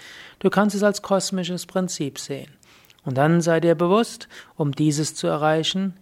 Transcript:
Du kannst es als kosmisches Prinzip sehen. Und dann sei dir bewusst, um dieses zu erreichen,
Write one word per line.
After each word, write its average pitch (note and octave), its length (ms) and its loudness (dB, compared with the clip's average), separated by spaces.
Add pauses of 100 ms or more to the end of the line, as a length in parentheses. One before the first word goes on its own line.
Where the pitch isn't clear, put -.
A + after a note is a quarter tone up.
(400)
Du F#3+ 100 2
kannst G3+ 240 2
es G3 80 -2
als G#3 200 2
kosmisches F3+ 640 -4
Prinzip F3 520 -6
sehen. C3+ 320 -12 (540)
Und C3 120 -4
dann D#3+ 240 4
sei E3 200 2
dir E3 160 4
bewusst, F#3 500 0 (300)
um C#3+ 160 -2
dieses D3+ 420 0
zu - 140 -4
erreichen, D#3+ 720 0